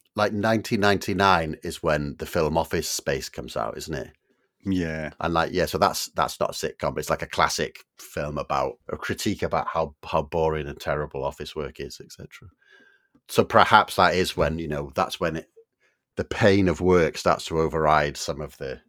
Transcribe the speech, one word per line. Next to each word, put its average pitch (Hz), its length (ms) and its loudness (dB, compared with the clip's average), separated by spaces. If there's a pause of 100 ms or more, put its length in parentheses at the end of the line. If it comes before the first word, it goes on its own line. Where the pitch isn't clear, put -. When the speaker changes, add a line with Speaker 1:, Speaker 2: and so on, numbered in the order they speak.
(140)
Speaker 1:
like, 104 180 2
nineteen 110 460 0
ninety-nine 95 840 4
is 85 180 -8
when 76 360 0
the 78 80 -8
film 80 300 2
Office 82 320 0
Space - 400 -4
comes - 280 -12
out, 55 200 -4
isn't - 180 -8
it? 67 180 -8 (520)
Speaker 2:
Yeah. 80 460 -2 (100)
Speaker 1:
And, 82 140 0
like, 80 180 0
yeah, 85 140 0
so 80 120 -2
that's, 90 320 2
that's - 300 -2
not - 100 0
a - 20 -10
sitcom, - 420 -6
but - 40 -8
it's, - 120 -4
like, 76 120 -2
a 76 40 -6
classic - 580 -2 (140)
film 73 400 -8
about, 67 360 -4 (140)
a - 80 -8
critique - 460 -4
about 80 260 -2
how, 80 260 -2 (100)
how 80 180 -2
boring 78 440 -2
and 69 120 -10
terrible 73 460 -4
office 71 320 -8
work 73 240 -8
is, 69 240 -12
et - 80 -20
cetera. - 360 -20 (800)
So - 160 2
perhaps 107 520 6
that 87 180 6
is 90 220 0
when, 80 220 2
you 82 100 -6
know, 73 260 -4
that's - 260 -2
when 82 160 -2
it, 80 120 -10 (680)
the - 80 -2
pain 98 440 4
of 80 120 0
work 90 360 4
starts - 300 0
to 80 140 -2
override 78 560 2
some 73 240 -8
of 73 180 -12
the 65 300 -10